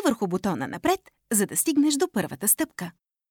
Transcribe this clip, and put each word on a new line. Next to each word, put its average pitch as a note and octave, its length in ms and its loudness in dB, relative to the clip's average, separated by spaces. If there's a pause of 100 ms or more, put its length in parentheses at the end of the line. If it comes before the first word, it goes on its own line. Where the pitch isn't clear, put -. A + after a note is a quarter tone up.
върху A3 240 0
бутона F3 400 -2
напред, - 320 0 (320)
за G3+ 140 2
да - 100 -6
стигнеш D4 380 2
до E4 180 2
първата F3 360 -2
стъпка. F3+ 420 -2 (400)